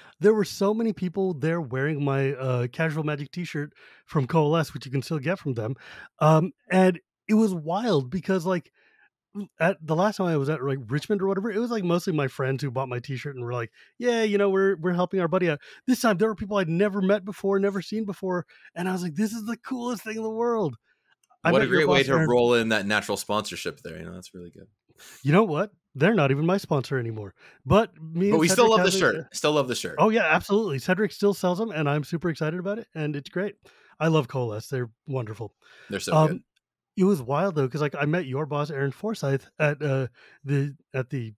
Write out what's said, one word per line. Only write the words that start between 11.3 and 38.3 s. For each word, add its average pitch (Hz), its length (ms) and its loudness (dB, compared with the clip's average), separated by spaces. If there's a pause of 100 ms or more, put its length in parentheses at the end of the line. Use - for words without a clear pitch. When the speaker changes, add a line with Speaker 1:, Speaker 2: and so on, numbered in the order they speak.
Speaker 1:
it 196 80 -2
was, 240 100 -2
like, 226 140 -2
mostly 175 300 0
my 147 140 0
friends 131 360 -4
who 135 80 -4
bought 131 180 -4
my 123 100 -6
t-shirt 135 360 -10
and 123 100 -8
were 120 80 -6
like, 117 180 -6 (280)
"Yeah, 233 240 0
you 202 160 0
know, 202 100 4
we're, 196 280 2
we're 175 160 -2
helping 180 260 0
our 170 80 0
buddy 180 220 2
out." 147 100 -2 (260)
This 254 160 2
time, 214 160 2
there 214 100 2
were 220 80 -4
people 208 220 -4
I'd 185 100 2
never 190 340 0
met 190 220 2
before, 196 360 -2
never 196 240 0
seen 220 220 -6
before, 185 420 -6 (260)
and 175 160 -4
I - 20 -2
was 180 120 -4
like, 170 100 -6
"This 202 180 0
is 220 140 -10
the 233 120 -6
coolest 240 460 -6
thing 220 140 -8
in 220 60 -6
the 220 60 -4
world." 220 460 -2 (680)
I 170 80 4
Speaker 2:
What 139 100 6
a 139 40 4
Speaker 1:
met - 40 -4
your 123 80 4
Speaker 2:
great 151 100 4
way 139 120 6
Speaker 1:
boss, 135 80 4
Speaker 2:
to 135 60 4
Speaker 1:
Aaron 127 160 4
Speaker 2:
roll 120 260 6
in 113 140 2
that 104 180 2
natural 104 280 0
sponsorship 101 640 -4
there. 85 180 -14
You 85 60 -12
know, 85 100 -14
that's 90 180 -18
really 87 160 -16
good. 90 180 -20 (560)
Speaker 1:
You 139 80 2
know 190 120 6
what? 185 280 -2 (240)
They're 160 180 2
not 143 180 4
even 143 140 0
my 185 120 2
sponsor 143 400 -2
anymore. 110 360 -8 (320)
But 196 260 4 (100)
me 165 280 -2
Speaker 2:
But 208 60 4
Speaker 1:
and - 40 4
Speaker 2:
we 185 80 4
still 190 180 6
Speaker 1:
Cedric 220 40 6
Speaker 2:
love 220 100 6
the 180 40 4
Speaker 1:
have 185 100 4
a 190 40 0
Speaker 2:
shirt. - 380 0
Still 151 180 0
love 143 140 2
the 123 80 -2
shirt. - 220 -8
Speaker 1:
Oh, 190 120 6
yeah, 220 160 2
absolutely. 180 540 0
Cedric 185 320 0
still 202 220 0
sells 180 280 -2
'em, 226 100 -4
and 151 180 -2
I'm 147 140 0
super 170 260 -4
excited 160 300 -4
about 196 200 -6
it, 214 140 -16
and 151 220 -6
it's 143 140 -10
great. 190 260 -4 (440)
I 156 100 2
love 156 180 2
Coalesce. 110 400 -6
They're 123 220 -6 (180)
wonderful. 113 480 -8 (340)
Speaker 2:
They're 101 100 -4
so 170 160 -2
Speaker 1:
Um, 156 120 8
Speaker 2:
good. 175 160 -4 (540)
Speaker 1:
it 190 80 4
was 190 160 2
wild, 147 340 -2
though, 139 120 2
'cause, 143 140 -4
like, 147 140 -2
I 147 100 -2
met 156 220 0
your 135 180 -4